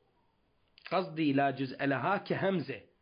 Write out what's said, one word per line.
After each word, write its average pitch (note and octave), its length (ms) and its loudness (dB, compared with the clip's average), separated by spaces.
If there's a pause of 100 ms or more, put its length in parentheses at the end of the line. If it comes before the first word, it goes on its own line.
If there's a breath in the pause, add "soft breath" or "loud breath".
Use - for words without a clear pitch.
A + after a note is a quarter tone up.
(920)
قصدي D#3+ 420 2
لا C#3 180 4
جزء C3+ 340 -4
لها C#3 320 2
كهمزة، D#3 640 -2 (220)